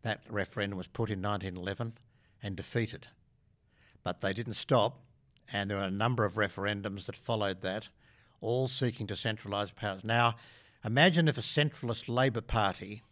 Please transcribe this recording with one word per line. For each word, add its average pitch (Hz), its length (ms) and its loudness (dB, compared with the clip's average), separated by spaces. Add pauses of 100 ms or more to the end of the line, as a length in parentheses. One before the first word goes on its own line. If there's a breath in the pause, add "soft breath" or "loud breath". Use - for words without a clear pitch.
That 110 260 -2
referendum 101 480 -2
was 92 100 -6
put 113 220 -2
in 98 140 -2
nineteen 95 340 -2
eleven 101 380 -4 (480 soft breath)
and 98 140 -4
defeated. - 500 -4 (960 soft breath)
But 90 180 -4
they 95 140 0
didn't 113 200 -6
stop, 120 460 2 (520)
and 101 180 -2
there 101 80 0
were 98 60 0
a 95 60 0
number 113 340 2
of 95 100 0
referendums 101 720 -2
that - 100 -10
followed 101 460 -2
that, 98 260 -4 (520 soft breath)
all 127 280 0
seeking 120 380 -2
to 101 80 -6
centralise 104 600 -4
powers. 98 300 -6
Now, 117 320 4 (480 loud breath)
imagine 156 440 6
if 143 100 2
a 117 40 -4
centralist - 680 -2
Labor 120 340 2
Party 101 680 0